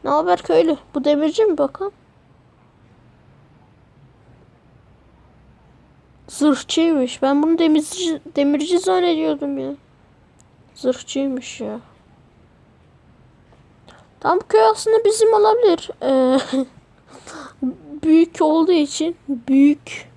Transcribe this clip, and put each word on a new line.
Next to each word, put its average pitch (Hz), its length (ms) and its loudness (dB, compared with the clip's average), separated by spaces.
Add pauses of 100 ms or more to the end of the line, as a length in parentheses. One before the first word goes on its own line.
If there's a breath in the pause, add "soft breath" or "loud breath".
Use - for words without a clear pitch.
Ne 277 60 -6
haber 349 320 0
köylü? 330 340 0 (180)
Bu 269 100 -6
demirci 302 400 0
mi 339 140 0
bakalım? 381 340 -4 (4000)
Zırhçıymış. 294 960 0
Ben 277 200 0
bunu 330 160 0
demirci, 320 640 -2 (160)
demirci 294 420 0
zannediyordum 320 800 -2
ya. 269 160 -8 (1000)
Zırhçıymış 254 840 -6
ya. 220 200 -10 (2500 soft breath)
Tam 359 180 0 (100)
köy 440 160 4
aslında 440 400 2
bizim 440 300 4
olabilir. 427 560 2 (120)
Ee, 262 360 2 (1200 loud breath)
<laughs> 285 400 -10
büyük 330 400 2
olduğu 311 300 2
için 320 440 -2 (120)
büyük. 277 880 0